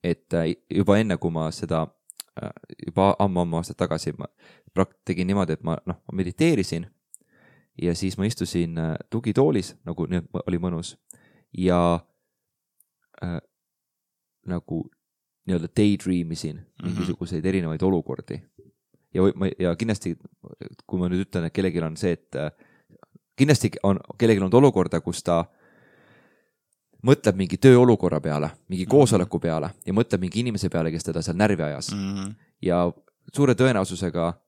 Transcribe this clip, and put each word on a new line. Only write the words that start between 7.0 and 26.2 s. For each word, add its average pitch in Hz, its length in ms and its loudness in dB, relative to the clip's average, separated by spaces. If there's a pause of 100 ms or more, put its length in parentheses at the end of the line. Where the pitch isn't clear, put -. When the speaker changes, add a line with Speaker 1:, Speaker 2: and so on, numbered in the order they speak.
Speaker 1:
ja 85 140 0
siis 92 220 -4
ma 95 80 -2
istusin, 87 520 -4
äh, 80 180 -4 (140)
tugitoolis, 117 680 0 (100)
nagu 85 220 -4
nii, 90 100 -2
et 82 120 -6 (180)
oli 90 100 -2
mõnus. 87 380 -6 (600)
Ja, 87 420 2 (1200)
äh, 87 160 -6 (1040)
nagu 87 380 -6 (640)
nii-öelda 85 280 -2
daydream 92 560 2
isin 78 260 -8
Speaker 2:
Mhm. - 320 -14
Speaker 1:
mingisuguseid 87 560 -4
erinevaid 82 360 -2
olukordi. 87 600 -2 (720)
Ja 92 80 0
või-, 98 140 4
ma, 95 120 -4 (120)
ja 87 160 0
kindlasti, 95 400 -4 (680)
kui - 140 -4
ma 90 100 0
nüüd 92 160 -2
ütlen, 85 200 -4
et 80 80 -6
kellelgi 90 280 0
on 80 160 -6
see, 92 140 -2
et, - 240 -8
äh, 76 160 -6 (840)
kindlasti 139 340 4 (120)
on 98 160 2 (180)
kellelgi 113 240 4
olnud 92 120 0
olukorda, 95 480 4
kus - 220 -6
ta 85 220 2 (1600)